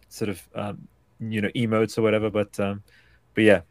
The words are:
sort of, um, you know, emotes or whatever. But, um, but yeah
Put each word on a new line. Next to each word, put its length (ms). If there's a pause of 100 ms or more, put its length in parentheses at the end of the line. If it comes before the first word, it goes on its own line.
sort 200
of, 120 (140)
um, 320 (320)
you 220
know, 80
emotes 480
or 40
whatever. 280
But, 300
um, 240 (500)
but 100
yeah 280